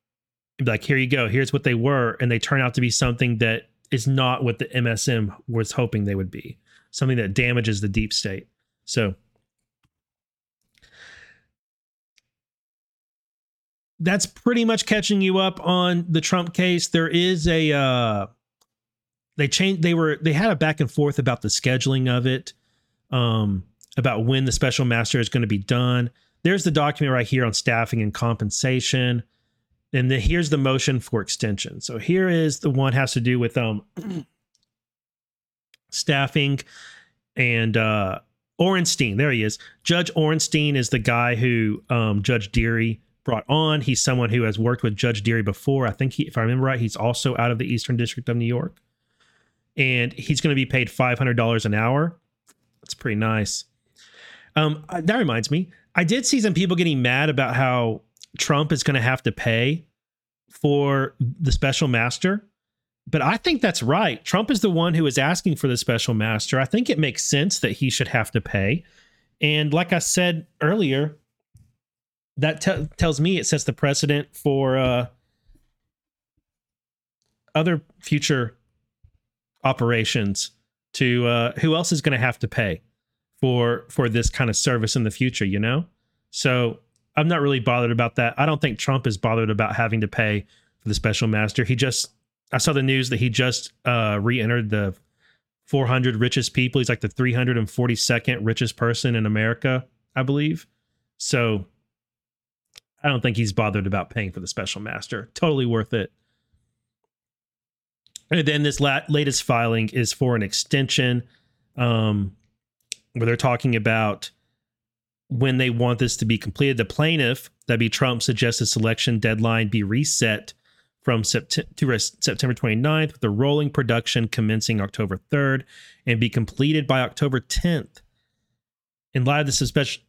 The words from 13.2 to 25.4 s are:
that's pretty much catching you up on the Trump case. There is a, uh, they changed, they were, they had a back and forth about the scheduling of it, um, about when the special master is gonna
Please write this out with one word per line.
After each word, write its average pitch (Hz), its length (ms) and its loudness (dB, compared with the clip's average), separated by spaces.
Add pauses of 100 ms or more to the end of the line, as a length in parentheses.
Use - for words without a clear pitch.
that's 185 260 0
pretty 240 380 0
much 226 200 0
catching 208 360 0
you 190 180 2
up 190 260 -2
on 180 440 2
the 160 120 0
Trump 175 340 -2
case. 180 340 0
There 165 200 2
is 170 380 2
a, 160 260 2
uh, 123 540 2 (1080)
they 147 100 2
changed, 185 360 0
they 170 120 4
were, 156 260 2
they 156 120 2
had 196 180 2
a 180 60 0
back 156 240 0
and 131 100 0
forth 147 300 2
about 123 220 0
the 107 60 -2
scheduling 127 600 0
of 123 180 2
it, 131 260 -2 (600)
um, 110 500 0 (340)
about 113 300 0
when 135 180 2
the 127 80 0
special 131 320 0
master 120 360 0
is 113 80 -2
gonna 120 180 0